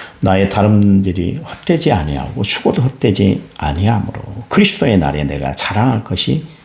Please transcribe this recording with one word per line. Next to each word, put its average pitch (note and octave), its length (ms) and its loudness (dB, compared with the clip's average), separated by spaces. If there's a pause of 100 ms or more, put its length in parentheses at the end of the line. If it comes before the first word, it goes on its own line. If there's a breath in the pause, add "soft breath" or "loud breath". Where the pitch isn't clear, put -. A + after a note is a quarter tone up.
(200 loud breath)
"나의 F#2+ 280 2
다름질이 G2 960 2
헛되지 - 480 -2
아니하고 D2 520 -2
수고도 - 400 0
헛되지 G2+ 600 0 (140)
아니하므로 F#2+ 640 -2 (280)
그리스도의 C#3 500 2
날에 D2 240 0
내가 C#2 320 -4
자랑할 A2 480 0
것이 - 420 -2 (200 loud breath)